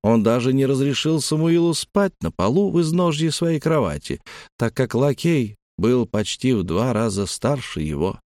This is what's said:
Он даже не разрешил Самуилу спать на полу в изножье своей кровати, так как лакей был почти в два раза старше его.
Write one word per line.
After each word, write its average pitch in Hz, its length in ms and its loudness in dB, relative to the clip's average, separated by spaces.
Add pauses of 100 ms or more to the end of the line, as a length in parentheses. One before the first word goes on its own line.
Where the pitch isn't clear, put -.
Он 113 200 4
даже 120 320 2
не 135 100 2
разрешил 139 560 0
Самуилу 165 540 2
спать - 480 -2
на 165 80 -2
полу 165 400 0
в 170 100 2
изножье 165 500 0
своей 165 300 -2
кровати, 95 640 -2 (340)
так 117 160 -2
как 127 220 -2
лакей 135 640 0 (200)
был 117 300 2
почти 107 480 -2
в 98 80 2
два 107 320 0
раза 101 320 -2
старше 120 560 -4
его. 76 440 -2